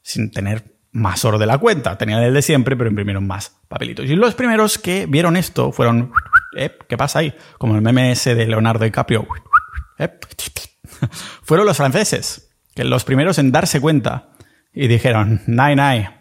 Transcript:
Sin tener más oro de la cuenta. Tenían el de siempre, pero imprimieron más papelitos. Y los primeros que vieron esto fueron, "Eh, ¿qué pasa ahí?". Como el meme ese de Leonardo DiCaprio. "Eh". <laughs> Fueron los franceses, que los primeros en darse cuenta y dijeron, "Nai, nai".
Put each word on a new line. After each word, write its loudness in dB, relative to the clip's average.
Sin -6
tener -6
más -4
oro 2
de 2
la 2
cuenta. 0
Tenían -2
el 2
de 2
siempre, 2
pero -2
imprimieron -2
más -10
papelitos. -8
Y 0
los 2
primeros 0
que -4
vieron 2
esto -2
fueron, 0
"Eh, -6
¿qué -4
pasa 0
ahí?". -2
Como 0
el 2
meme 4
ese 0
de 2
Leonardo 2
DiCaprio. 0
"Eh". -4
<laughs> -10
Fueron 2
los 2
franceses, -2
que -4
los 0
primeros 2
en 4
darse 0
cuenta 0
y -2
dijeron, 2
"Nai, 2
nai". 2